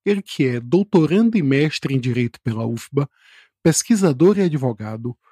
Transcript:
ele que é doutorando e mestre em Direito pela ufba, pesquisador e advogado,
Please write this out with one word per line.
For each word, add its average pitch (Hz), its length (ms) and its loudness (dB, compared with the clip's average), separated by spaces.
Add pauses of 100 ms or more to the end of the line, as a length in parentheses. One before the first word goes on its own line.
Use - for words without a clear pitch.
ele 202 160 0
que - 240 -4
é 120 160 -2
doutorando 185 800 2
e 175 40 2
mestre 139 520 0
em 131 60 0
Direito 120 420 -4
pela 113 240 -4
ufba, 135 420 -8 (540)
pesquisador 185 760 2
e 202 40 0
advogado, 120 760 -4 (160)